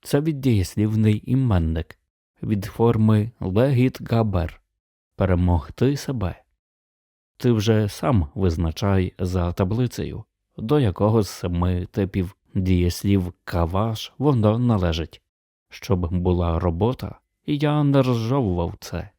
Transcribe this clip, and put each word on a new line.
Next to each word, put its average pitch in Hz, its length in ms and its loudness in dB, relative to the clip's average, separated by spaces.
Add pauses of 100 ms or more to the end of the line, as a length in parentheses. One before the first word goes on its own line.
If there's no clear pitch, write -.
це - 180 0
віддієслівний 110 1080 0
іменник 87 680 0 (440)
від 107 220 -2
форми 110 760 2
легіт-габер. 113 1200 0 (560)
Перемогти 90 800 2
себе. 107 480 -6 (920)
Ти 123 160 0
вже 107 360 2
сам 104 460 0
визначай 92 840 0
за 90 340 -2
таблицею, 104 720 -4 (320)
до 135 240 0
якого 107 420 2
з 95 60 -2
семи 90 580 -2
типів 95 500 -2 (180)
дієслів 90 800 0 (120)
каваш 95 760 -2
воно 117 400 2
належить. 90 640 0 (460)
Щоб 90 500 -2
була 87 400 2
робота, 90 640 -2 (260)
і 147 120 -2
я 147 260 0
не 139 180 4
розжовував 113 800 0
це. - 380 -10